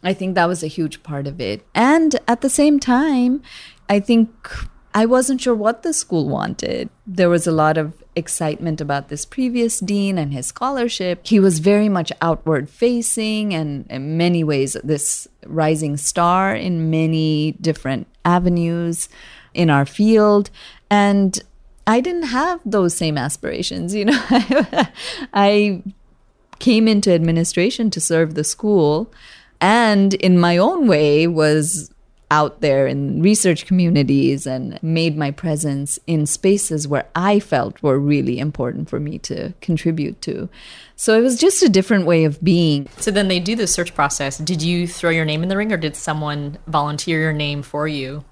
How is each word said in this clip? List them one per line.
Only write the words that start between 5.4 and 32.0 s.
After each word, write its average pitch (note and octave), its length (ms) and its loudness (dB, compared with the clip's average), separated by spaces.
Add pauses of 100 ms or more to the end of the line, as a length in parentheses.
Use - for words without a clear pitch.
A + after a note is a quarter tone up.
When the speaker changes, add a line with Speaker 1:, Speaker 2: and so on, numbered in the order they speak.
Speaker 1:
sure A#3+ 140 2
what G#3+ 280 -2
the E4 100 -2
school D#3+ 340 -2
wanted. - 640 -6 (180)
There F3+ 220 2
was F3 180 2
a E3+ 40 0
lot D#3 260 2
of D#3 160 -4 (220)
excitement D#3+ 680 -4
about C#3+ 260 -4
this D3 180 -10
previous A#3+ 540 -2
dean G3 380 -2
and D3 160 -4
his C3 140 -8
scholarship. A#3+ 800 -4
He G#3+ 140 4
was F#3+ 200 4
very G#3 300 2
much F3+ 220 -2 (100)
outward D#3 480 -2
facing A3 840 -2
and D3+ 360 -6
in C#3+ 280 -6
many E3+ 260 2
ways C#3 400 0
this - 440 -4 (180)
rising D#3 520 0
star F3+ 560 0
in E3 380 -2
many D#3+ 640 0
different C3+ 540 -4 (180)
avenues E3+ 840 0 (460)
in E3+ 160 2
our C#3 160 4
field. G#3 640 4 (420)
And G3+ 500 2 (440)
I A3+ 140 4
didn't F4 240 -2
have D4+ 420 -2
those F#3+ 300 0
same D#3 220 -2
aspirations, E3+ 760 -6
you G#3 120 -2
know. A#3+ 240 0
<laughs> - 1040 -2
I G3+ 500 2 (760)
came A3+ 280 4
into G#3 240 2
administration E3+ 800 0
to F#3 100 -6
serve D#3+ 360 0
the D3+ 80 -2
school F3 680 0 (480)
and G3+ 540 4
in F3+ 260 4
my F3 180 4
own C#4 300 2
way D3+ 400 4
was D#3 640 0 (420)